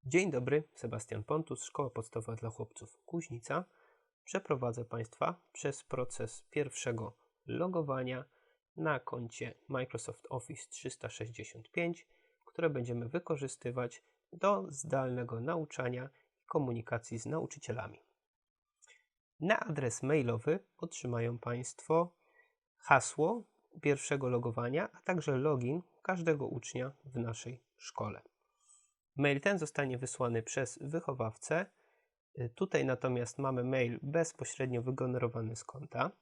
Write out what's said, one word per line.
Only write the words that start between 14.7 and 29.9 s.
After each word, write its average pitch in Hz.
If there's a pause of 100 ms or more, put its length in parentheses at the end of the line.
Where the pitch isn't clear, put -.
nauczania 127 (340)
i -
komunikacji 117
z -
nauczycielami. 135 (1400)
Na 185
adres 139
mailowy 135 (180)
otrzymają 120
Państwo 156 (640)
hasło 160 (380)
pierwszego 139
logowania, 120
a -
także 156
login 139 (200)
każdego 165
ucznia 127 (140)
w 127
naszej 117 (140)
szkole. - (920)
Mail 139
ten 202
zostanie 139